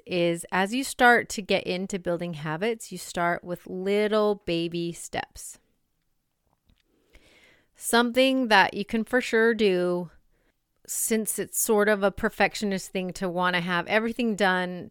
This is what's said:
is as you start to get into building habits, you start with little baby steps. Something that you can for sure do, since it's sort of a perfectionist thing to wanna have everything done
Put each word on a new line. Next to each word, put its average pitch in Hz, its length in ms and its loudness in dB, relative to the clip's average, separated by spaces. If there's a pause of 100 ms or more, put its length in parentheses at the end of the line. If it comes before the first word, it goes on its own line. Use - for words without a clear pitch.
is 170 460 0
as 196 200 0
you 262 120 -2
start 240 460 4
to 214 120 -6
get 185 220 0
into 185 340 -4
building 175 360 -4
habits, 165 580 -6
you 180 60 -12
start 175 440 -2
with 175 240 -10
little 208 800 0
baby 170 460 -4
steps. - 640 -12 (2250)
Something 254 720 2
that 202 280 4
you 202 100 -4
can 226 180 -2
for 247 180 0
sure 226 340 2
do, 180 580 2 (720)
since - 540 -2
it's - 180 -6
sort 208 300 4
of 202 160 2
a 190 80 2
perfectionist 202 800 -2
thing 185 220 -4
to 190 140 -4
wanna 180 320 0
have 175 280 -2
everything 226 480 0
done 180 540 0